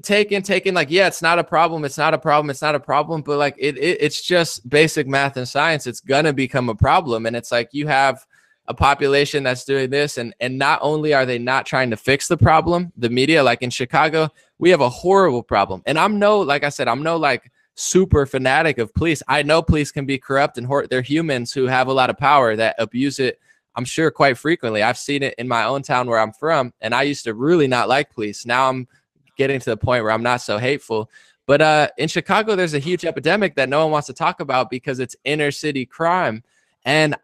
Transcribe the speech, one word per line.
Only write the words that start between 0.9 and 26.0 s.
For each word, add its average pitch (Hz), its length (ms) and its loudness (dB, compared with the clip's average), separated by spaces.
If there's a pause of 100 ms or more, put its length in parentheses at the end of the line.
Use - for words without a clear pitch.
yeah, 180 180 4
it's - 120 -8
not 170 200 2
a 160 40 0
problem, 160 400 0
it's 135 140 -8
not 156 160 2
a 147 40 0
problem, 151 320 0
it's 135 120 -8
not 151 140 0
a 135 40 -2
problem, 151 400 -2
but, 143 160 -4
like, 143 220 0
it, 139 180 -2
it, 165 240 -2
it's 147 220 -2
just 175 480 -2
basic 151 380 2
math 139 280 0
and 127 100 -6
science. 147 420 -2
It's 117 120 -10
gonna 147 320 2
become 127 360 -2
a 113 60 -2
problem. 131 520 0
And 113 80 -4
it's 117 160 -8
like, 120 220 0
you 147 160 -6
have 135 360 2 (440)
a 139 60 -6
population 139 680 2
that's 127 220 -2
doing 135 260 -2
this, 143 280 -2
and, 117 200 -8
and 127 180 -4
not 139 260 2
only 151 300 0
are 135 140 4
they 123 120 -2
not 127 280 -2
trying 131 240 0
to 110 60 -4
fix - 320 0
the 175 80 0
problem, 170 600 2
the 120 140 -2
media, 139 320 2
like, 120 180 2
in 123 100 -4
Chicago, 151 600 0 (280)
we 165 120 4
have 170 100 6
a 123 80 4
horrible 170 540 2
problem. 98 420 -2
And 143 140 -2
I'm 202 220 2
no, 208 180 4
like 143 240 0
I 147 60 -2
said, 143 180 -4
I'm 120 160 -2
no, 165 140 -2
like, 143 340 -2 (240)
super 180 520 2
fanatic 135 520 0
of 113 160 -4
police. 156 320 -2
I 147 160 0
know 151 200 2
police 151 280 0
can 139 160 -8
be 135 120 -2
corrupt 139 400 -2
and 120 80 -8
hor-, 139 200 -2
they're 127 160 -2
humans 135 500 -2
who 131 140 -2
have 127 220 2
a 135 40 0
lot 127 180 2
of 107 60 -4
power 135 380 4
that 110 240 0
abuse 123 400 -2
it, 127 220 -2 (340)
I'm 123 100 -6
sure, 156 280 0
quite 139 260 2
frequently. 117 440 -2
I've 117 160 0
seen 143 260 -4
it 131 140 -4
in 120 100 -6
my 117 160 0
own 135 180 -2
town 123 260 -2